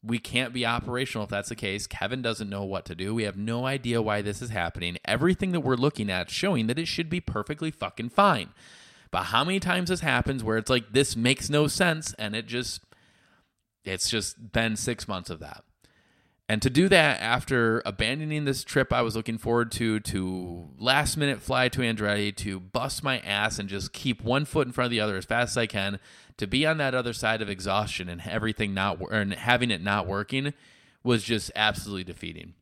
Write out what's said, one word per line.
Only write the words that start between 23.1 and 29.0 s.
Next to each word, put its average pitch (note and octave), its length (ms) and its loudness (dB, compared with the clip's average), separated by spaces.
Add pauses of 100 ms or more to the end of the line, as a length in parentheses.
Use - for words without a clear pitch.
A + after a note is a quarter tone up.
ass G#2 380 0
and G2+ 80 -6
just F#2+ 280 -6
keep - 280 -2
one B2+ 220 2
foot D3 220 0
in B2 60 -10
front B2 140 0
of A#2+ 40 -2
the A#2 100 0
other G#2+ 160 0
as F#2+ 80 -6
fast A#2+ 280 0
as - 40 -2
I A#2 100 2
can, G2 320 -2 (380)
to G#2+ 100 -4
be B2+ 200 2
on D#3+ 100 2
that C#3 180 0
other A#2+ 200 -2
side A2 260 0
of G#2 80 -4
exhaustion F#2+ 640 -2
and F2 160 -8
everything G#2+ 480 -2
not F#2+ 240 0
wor-, F#2 120 -8